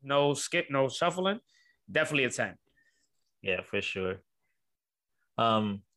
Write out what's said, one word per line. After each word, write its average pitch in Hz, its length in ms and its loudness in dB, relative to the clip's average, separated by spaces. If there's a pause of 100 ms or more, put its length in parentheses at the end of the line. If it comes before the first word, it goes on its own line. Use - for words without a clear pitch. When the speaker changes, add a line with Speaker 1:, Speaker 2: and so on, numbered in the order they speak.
Speaker 1:
no 143 320 2
skip, 170 340 -2
no 135 180 2
shuffling, 180 520 0 (520)
definitely 147 340 2
a 120 40 2
ten. 104 260 -4 (840)
Speaker 2:
Yeah, 92 220 -2
for 101 180 -4
sure. 95 400 -6 (1160)
Um, 107 440 2 (160)